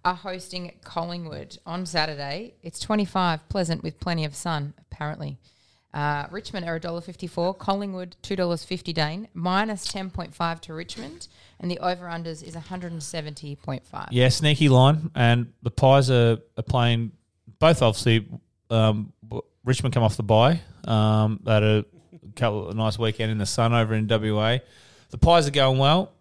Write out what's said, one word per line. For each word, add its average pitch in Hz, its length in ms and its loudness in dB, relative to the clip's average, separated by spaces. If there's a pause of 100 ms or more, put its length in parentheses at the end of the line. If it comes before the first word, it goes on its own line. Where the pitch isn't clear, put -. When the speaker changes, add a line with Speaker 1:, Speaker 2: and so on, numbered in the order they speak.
Speaker 1:
are 180 100 0
hosting 180 580 -12 (120)
Collingwood 165 800 -10
on 180 200 -8
Saturday. 156 760 -6
It's - 160 -14
twenty-five 185 680 -2
pleasant 165 340 -4
with 160 160 -10
plenty 170 260 -4
of 143 120 -8
sun, 151 420 -6
apparently. 151 600 -10 (540)
Uh, 147 380 -4
Richmond 190 380 -10
are 165 80 -4
a 160 40 -8
dollar 170 200 -8
fifty-four. 175 540 -6
Collingwood, 190 680 -6
two 196 140 -6
dollars 170 280 -2
fifty, 180 280 -8
Dane. 160 420 -4
Minus 190 500 -2
ten 190 260 -8
point 170 260 -10
five 165 260 -4
to 160 120 -16
Richmond. 247 520 -14 (320)
And 175 120 -6
the 175 100 -6
over-unders 170 640 -6
is 165 100 -16
a 165 60 -12
hundred 180 320 -12
and 160 100 -10
seventy 147 540 -12
point - 280 -10
five. - 280 -12
Speaker 2:
Yeah, 123 160 6
sneaky 151 400 4
line. 139 480 6
And 120 360 2 (100)
the 123 100 -4
Pies 135 400 4
are, 117 260 4 (180)
are 113 60 -8
playing, 117 480 0 (480)
both 160 240 6
obviously, 113 460 2 (420)
um, 110 420 2 (160)
w-, 110 140 -8 (220)
Richmond 127 300 0
come 117 100 4
off 107 120 2
the 117 60 -6
bye. 117 380 4 (240)
Um, 107 580 2
they 113 100 -2
had 107 100 4
a 107 220 2 (500)
couple, 107 360 -2
a 101 40 -8
nice 110 240 -2
weekend 110 320 -2
in 110 60 -2
the 101 80 -2
sun 117 300 2
over 113 180 2
in 110 140 0
W 107 340 0
A. 117 220 0 (480)
The - 80 -12
Pies 170 300 6
are - 20 -2
going 135 260 4
well. 156 440 2